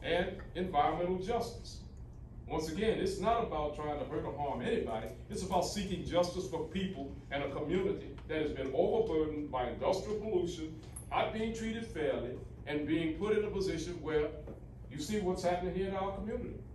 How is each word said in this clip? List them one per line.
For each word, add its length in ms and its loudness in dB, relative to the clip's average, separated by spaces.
and 400 0
Environmental 640 4
Justice. 640 -2
Once 220 -2
again, 280 2
it's 220 0
not 240 4
about 320 -2
trying 240 -2
to 60 -2
hurt 200 -4
or 100 -4
harm 280 -2
anybody. 460 0
It's 140 -4
about 180 2
seeking 420 0
justice 460 2
for 200 -2
people 460 -4
and 140 0
a 80 -2
community 640 0
that 140 0
has 100 0
been 220 -2
overburdened 800 4
by 180 0
industrial 500 2
pollution, 540 0
not 220 4
being 200 0
treated 320 -2
fairly, 460 0
and 220 0
being 320 4
put 180 4
in 80 4
a 40 0
position 520 0
where 280 2
you 80 -8
see 220 0
what's 240 2
happening 320 2
here 140 2
in 60 -2
our 180 0
community. 420 -4